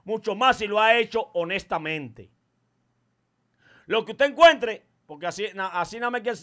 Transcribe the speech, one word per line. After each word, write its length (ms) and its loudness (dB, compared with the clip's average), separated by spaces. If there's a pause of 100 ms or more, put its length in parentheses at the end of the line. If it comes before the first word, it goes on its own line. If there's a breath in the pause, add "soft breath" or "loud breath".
Mucho 300 -4
más 220 4
si 100 -6
lo 140 0
ha 160 6
hecho 380 -2
honestamente. 960 -6 (1500 soft breath)
Lo 200 0
que 80 -10
usted 180 2
encuentre, 560 4 (200)
porque 200 -12
así, 280 -6
na-, 240 -6
así 220 -4
nada 100 -2
más 120 -4
que, 100 -2 (100)